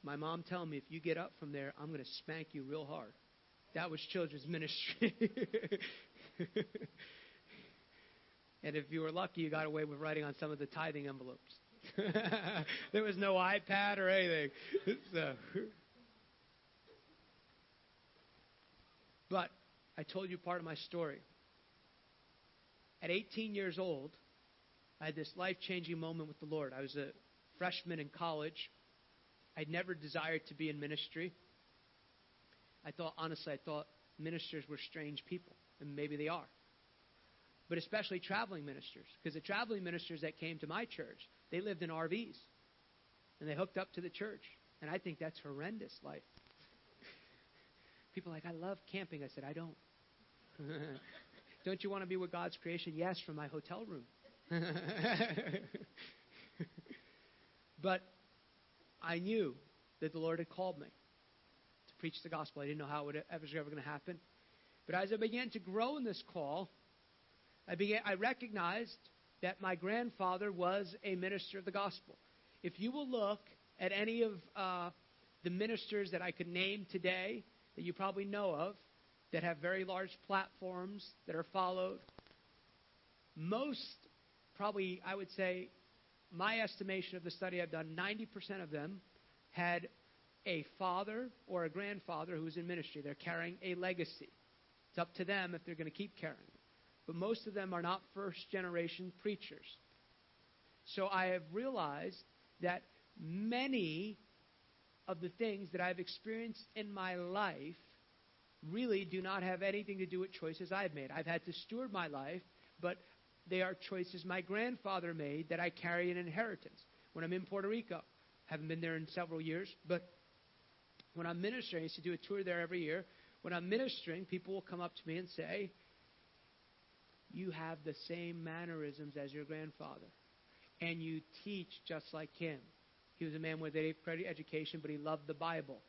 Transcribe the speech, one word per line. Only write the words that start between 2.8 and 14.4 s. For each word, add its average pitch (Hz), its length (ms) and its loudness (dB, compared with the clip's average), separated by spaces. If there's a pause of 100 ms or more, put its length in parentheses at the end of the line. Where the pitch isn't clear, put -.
hard." 139 280 -6 (600)
That 170 160 0
was 156 120 -2 (100)
children's 147 340 0
ministry. 160 720 2 (1200)
<laughs> 180 220 0 (2000)
And 151 100 -2
if 143 160 -2
you 160 80 0
were 156 120 0
lucky, 170 300 0
you 156 80 4
got 156 160 2
away 156 200 2
with 147 140 -6
writing 156 260 2
on 143 140 -2
some 151 120 0
of 143 80 -4
the 143 60 0
tithing 147 420 -2
envelopes. 127 460 -8 (440)
<laughs> 190 920 2
There 214 120 6
was 208 120 2
no 196 200 6
iPad 196 600 6
or 190 120 6
anything. 170 400 8 (360)